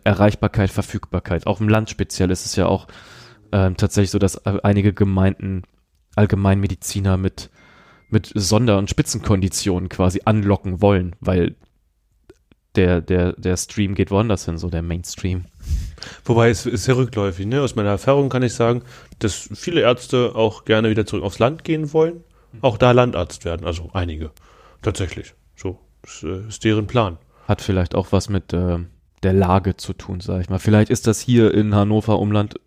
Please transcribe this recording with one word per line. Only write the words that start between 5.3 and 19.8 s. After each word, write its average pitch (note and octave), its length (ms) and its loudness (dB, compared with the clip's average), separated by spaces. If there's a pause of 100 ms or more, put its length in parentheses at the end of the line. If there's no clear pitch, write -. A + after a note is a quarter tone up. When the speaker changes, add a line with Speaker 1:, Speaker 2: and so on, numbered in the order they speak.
Speaker 1:
Allgemeinmediziner G2 1040 2
mit, - 320 -4 (600)
mit - 260 0
Sonder- G#2+ 420 2
und G2 120 -2
Spitzenkonditionen F#2+ 1000 -2
quasi F2+ 360 0
anlocken G2 560 0
wollen, F#2 380 2
weil - 360 0 (1200)
der, F2+ 260 4
der, F2+ 320 0
der F#2 240 -4
Stream G2+ 380 -4
geht F#2+ 160 -2
woanders G#2 340 0
hin, E2+ 120 -4
so E2+ 120 -6
der E2 120 -4
Mainstream. F2 640 -6 (800)
Speaker 2:
Wobei A#2 240 4
es A2+ 160 -2
ist A2+ 180 -4
sehr B2+ 140 2
rückläufig, G2+ 480 -2
ne? B2+ 160 -2
Aus C3 140 -2
meiner G#2 140 0
Erfahrung C3+ 400 2
kann B2+ 140 0
ich A#2+ 100 0
sagen, A#2+ 300 0 (360)
dass - 340 -4
viele E3 280 -2